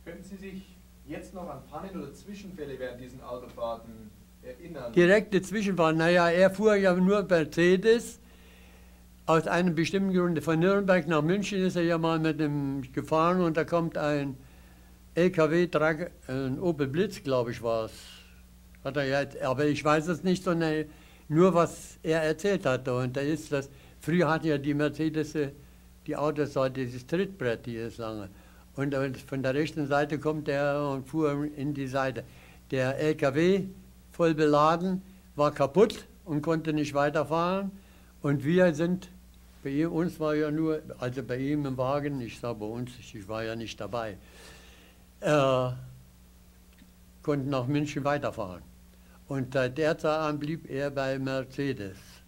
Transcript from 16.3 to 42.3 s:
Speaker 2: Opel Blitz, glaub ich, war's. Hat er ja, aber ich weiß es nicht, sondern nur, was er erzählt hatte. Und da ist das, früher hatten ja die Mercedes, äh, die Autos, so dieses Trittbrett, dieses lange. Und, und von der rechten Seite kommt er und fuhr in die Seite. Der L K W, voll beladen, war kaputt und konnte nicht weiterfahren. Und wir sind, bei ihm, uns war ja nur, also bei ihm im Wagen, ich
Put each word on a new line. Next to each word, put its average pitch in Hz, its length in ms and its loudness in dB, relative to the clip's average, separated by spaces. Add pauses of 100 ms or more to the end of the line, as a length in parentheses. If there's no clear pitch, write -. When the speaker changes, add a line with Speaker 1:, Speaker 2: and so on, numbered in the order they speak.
Speaker 2:
Opel 160 280 0
Blitz, 185 360 -4
glaub 127 240 0
ich, 120 160 -8
war's. 113 300 -2 (920)
Hat 139 140 -4
er 139 80 0
ja, 139 200 0 (180)
aber 135 240 0
ich 143 180 -2
weiß 156 240 2
es 165 160 -4
nicht, 185 180 2
sondern 160 400 0 (460)
nur, 170 240 6
was - 500 0
er 160 200 0
erzählt 160 420 0
hatte. 127 280 0
Und 127 220 -2
da 139 60 -2
ist 147 320 -4
das, 139 160 -2 (320)
früher 160 280 2
hatten 160 180 0
ja 147 100 2
die 143 160 -2
Mercedes, 151 640 -2
äh, 139 160 -2 (540)
die 147 120 -6
Autos, 143 340 -2
so 135 160 0
dieses 127 400 -6
Trittbrett, 165 580 -2
dieses 113 340 -8
lange. 110 280 -8 (480)
Und, 139 180 -2
und 135 220 -2
von 135 260 -8
der 131 120 0
rechten 151 340 -2
Seite 147 320 0
kommt 151 300 -2
er 143 400 0
und 135 180 -6
fuhr 147 480 -2
in 143 180 -4
die 135 140 -6
Seite. 131 380 -4 (440)
Der 135 300 0
L 151 160 2
K 139 180 2
W, 180 300 4 (480)
voll 165 220 2
beladen, 156 680 4 (360)
war 147 160 2
kaputt 147 520 2 (200)
und 151 160 -2
konnte 160 320 0
nicht 147 200 0
weiterfahren. 160 800 0 (500)
Und 143 220 0
wir 175 300 6
sind, 170 360 -2 (540)
bei 139 60 -6
ihm, 156 220 -2
uns 170 280 -2
war 151 140 0
ja 151 160 0
nur, 156 320 -2 (160)
also 127 240 -4
bei 123 160 -4
ihm 143 300 -2
im 131 100 -4
Wagen, 139 440 -2
ich 110 180 -10